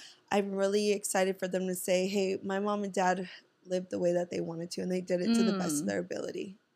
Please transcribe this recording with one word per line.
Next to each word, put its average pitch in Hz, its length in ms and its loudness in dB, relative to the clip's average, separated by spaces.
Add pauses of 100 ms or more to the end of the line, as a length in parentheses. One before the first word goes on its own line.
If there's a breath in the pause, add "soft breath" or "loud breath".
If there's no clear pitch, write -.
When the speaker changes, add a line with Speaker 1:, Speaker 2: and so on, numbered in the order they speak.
(300 loud breath)
Speaker 1:
I'm 202 220 2
really 196 400 2
excited 190 460 0
for 190 100 -4
them 185 200 0
to 185 60 0
say, 185 340 2
"Hey, 190 340 0
my 196 180 -2
mom 208 240 0
and 196 80 -6
dad 185 340 2 (380 loud breath)
lived 185 260 -2
the 202 80 -4
way 175 140 2
that 175 160 0
they 180 120 -4
wanted 170 320 -6
to, 190 100 -6
and 185 100 -2
they 185 80 0
did 180 220 -2
it 226 120 2
to 233 80 4
the 226 100 6
best 185 240 0
of 190 80 -2
Speaker 2:
Mm. - 20 0
Speaker 1:
their 196 140 0
ability, 185 580 -8 (180)